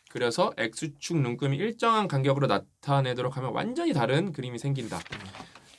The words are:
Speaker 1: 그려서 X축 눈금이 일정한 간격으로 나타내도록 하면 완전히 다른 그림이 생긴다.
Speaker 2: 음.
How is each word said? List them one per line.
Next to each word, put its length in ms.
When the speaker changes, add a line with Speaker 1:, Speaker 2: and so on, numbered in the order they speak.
Speaker 1:
그려서 480
X축 600
눈금이 400
일정한 500
간격으로 380
나타내도록 920
하면 160
완전히 400
다른 400
그림이 260
생긴다. 380
Speaker 2:
음. 220